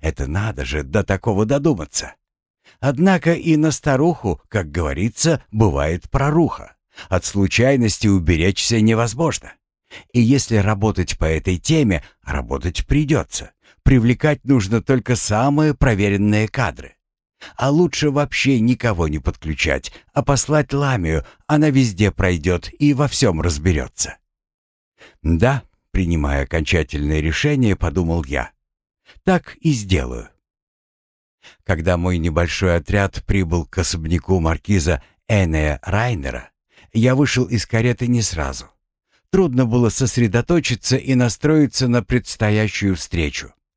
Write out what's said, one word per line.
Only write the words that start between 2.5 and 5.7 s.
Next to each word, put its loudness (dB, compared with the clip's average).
Однако 2
и 2
на 2
старуху, 0
как -2
говорится, -2
бывает 0